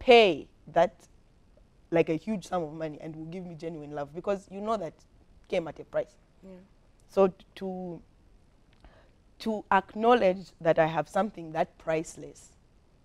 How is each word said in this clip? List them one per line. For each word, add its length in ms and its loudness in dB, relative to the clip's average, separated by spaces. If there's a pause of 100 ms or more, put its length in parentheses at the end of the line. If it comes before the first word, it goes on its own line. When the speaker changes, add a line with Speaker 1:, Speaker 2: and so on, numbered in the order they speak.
Speaker 1:
pay 480 6 (240)
that, 200 2 (1000)
like, 160 4
a 80 0
huge 320 -8
sum 160 -4
of 80 -10
money 280 -10
and 140 -14
will 120 -14
give 200 -12
me 80 -14
genuine 380 -12
love, 200 -10
because 380 -6
you 100 -12
know 160 -4
that 160 -8 (560)
came 200 -2
at 100 -14
a 60 -16
price. 320 -6 (260)
Speaker 2:
Yeah. 140 -20 (520)
Speaker 1:
So 200 4
t-, 160 -12 (120)
to, 460 -10 (1400)
to 300 -6
acknowledge 800 2 (100)
that 200 2
I 60 6
have 220 -2
something 440 -4
that 260 -2
priceless 680 -8 (560)